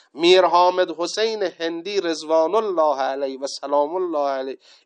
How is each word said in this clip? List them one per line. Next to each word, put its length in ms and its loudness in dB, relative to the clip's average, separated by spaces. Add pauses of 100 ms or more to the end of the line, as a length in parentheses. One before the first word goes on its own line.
(140)
میر 320 6
حامد 460 4
حسین 520 -4
هندی، 580 -4
رضوان 540 0
الله 460 0
علیه 380 -4
و 80 -6
سلام 480 -2
الله 340 -2
علیه، 280 -6 (280)